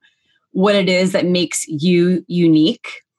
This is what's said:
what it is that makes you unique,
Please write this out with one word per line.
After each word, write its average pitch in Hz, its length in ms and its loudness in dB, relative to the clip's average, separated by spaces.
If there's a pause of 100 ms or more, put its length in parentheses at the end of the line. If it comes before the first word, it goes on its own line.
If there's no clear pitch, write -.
(520)
what 202 240 0
it 190 140 0
is 185 220 0
that 175 140 -2
makes 180 420 -2
you 175 600 0
unique, 170 760 0 (160)